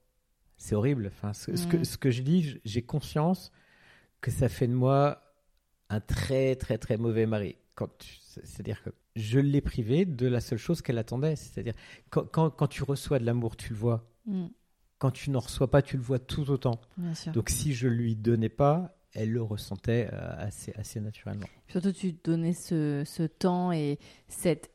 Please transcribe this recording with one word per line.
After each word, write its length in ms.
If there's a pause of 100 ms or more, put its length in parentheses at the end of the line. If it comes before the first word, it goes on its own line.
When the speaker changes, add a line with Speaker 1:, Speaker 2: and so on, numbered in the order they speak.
(640)
Speaker 1:
C'est 120
horrible. 380
Enfin, 200
ce, 240
ce 100
que, 120
Speaker 2:
Mm. 60
Speaker 1:
ce 120
que 140
je 100
dis, 220
j-, 240
j'ai 160
conscience 680 (720)
que 100
ça 200
fait 180
de 60
moi 480 (680)
un 120
très, 540
très, 220
très 220
mauvais 260
mari. 320 (200)
Quand 120 (100)
tu, 220
c'est, 260
c'est-à-dire 360
que 80 (260)
je 240
l'ai 220
privée 420
de 220
la 160
seule 160
chose 240
qu'elle 160
attendait. 360
C'est-à-dire, 380 (380)
quand, 200
quand, 200
quand 160
tu 180
reçois 340
de 60
l'amour, 320
tu 160
le 60
vois. 280 (200)
Speaker 2:
Mm. 220 (500)
Speaker 1:
Quand 120
tu 200
n'en 100
reçois 300
pas, 100
tu 160
le 60
vois 160
tout 320
autant. 280 (200)
Speaker 2:
Bien 160
sûr. 180
Speaker 1:
Donc, 160
si 240
je 160
lui 260
donnais 360
pas, 480 (160)
elle 180
le 100
ressentait, 680
euh, 240
assez, 400
assez 240
naturellement. 460 (220)
Speaker 2:
Surtout, 240
tu 200 (100)
donnais 300
ce, 540
ce 160
temps 500
et 260 (300)
cette, 460